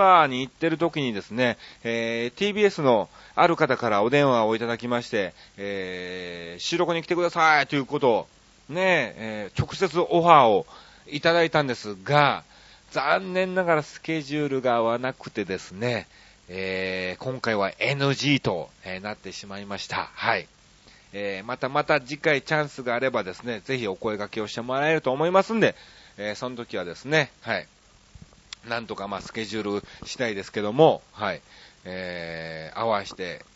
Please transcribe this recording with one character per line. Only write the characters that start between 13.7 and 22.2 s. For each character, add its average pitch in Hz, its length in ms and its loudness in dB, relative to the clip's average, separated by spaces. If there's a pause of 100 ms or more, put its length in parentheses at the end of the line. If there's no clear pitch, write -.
ら 151 60 0
ス - 180 -14
ケ 160 220 -6
ジ 139 140 -8
ュ 147 100 -2
ー - 20 -2
ル 135 120 -2
が 120 160 2
合 117 60 2
わ 117 160 0
な 127 140 -6
く - 180 -14
て 104 140 -4
で 92 140 -6
す - 140 -18
ね、 107 360 -4 (400)
え 92 720 -6
ー、 - 40 -16
今 131 180 -8
回 110 160 0
は 98 220 0
エ 123 160 -2
ヌ 139 200 0
ジ 139 200 2
ー 127 60 4
と、 85 300 -4 (140)
え 92 140 -10
ー、 - 20 -16
な 104 120 -10
っ 107 40 -14
て 95 160 -16
し - 140 -16
ま 98 140 -12
い 101 60 -14
ま 101 120 -8
し - 80 -12
た。 - 280 -6
は 113 220 0
い。 82 120 -8 (680)
え 98 280 -6
ー、 - 20 -16
ま 123 100 -6
た 131 120 -4
ま 147 160 -2
た 151 160 2
次 135 180 -10
回 147 240 2